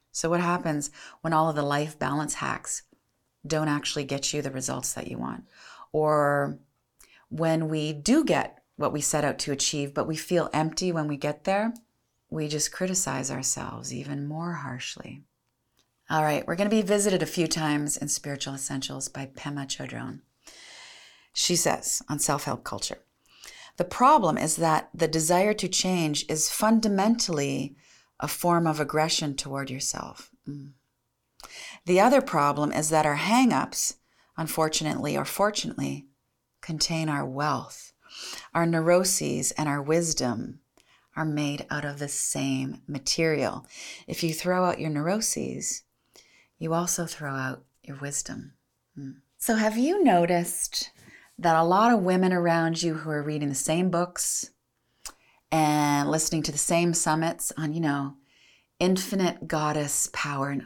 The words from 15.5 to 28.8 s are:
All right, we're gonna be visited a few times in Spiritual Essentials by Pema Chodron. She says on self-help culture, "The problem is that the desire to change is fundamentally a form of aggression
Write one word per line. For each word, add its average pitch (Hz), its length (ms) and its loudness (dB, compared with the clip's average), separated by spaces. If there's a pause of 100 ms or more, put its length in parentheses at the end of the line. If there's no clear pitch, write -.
All 156 140 0
right, - 220 0
we're 165 100 -4
gonna 202 140 0
be 220 140 4
visited 196 400 2
a 151 40 -4
few 165 200 0
times 147 500 0
in 151 100 -6
Spiritual 139 460 -6
Essentials 135 540 -6
by 135 180 -10
Pema 139 400 -8
Chodron. 135 560 -8 (1120)
She - 220 0
says - 520 0
on - 120 -4
self-help - 440 -2
culture, - 360 -8 (800)
"The 180 60 0
problem 233 540 4
is - 200 0
that 160 360 2
the 165 140 2
desire 175 480 4
to 196 120 -4
change 170 640 0
is 156 220 0
fundamentally 196 1200 2 (440)
a 147 80 -4
form 170 380 2
of 151 140 0
aggression 156 560 0